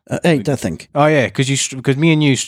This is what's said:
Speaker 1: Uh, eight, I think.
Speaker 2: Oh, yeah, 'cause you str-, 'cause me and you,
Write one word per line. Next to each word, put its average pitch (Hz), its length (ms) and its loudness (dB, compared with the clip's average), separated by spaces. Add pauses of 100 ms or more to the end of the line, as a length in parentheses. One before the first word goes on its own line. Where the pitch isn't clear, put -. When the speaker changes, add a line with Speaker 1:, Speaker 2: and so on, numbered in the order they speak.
Speaker 1:
Uh, 147 160 -4
eight, 151 240 0
I 135 80 0
think. - 360 -8
Speaker 2:
Oh, 147 120 2
yeah, 147 240 2
'cause 127 180 -2
you 139 80 -2
str-, 131 240 -6
'cause 131 160 0
me 160 160 2
and 156 100 2
you, 143 140 4 (120)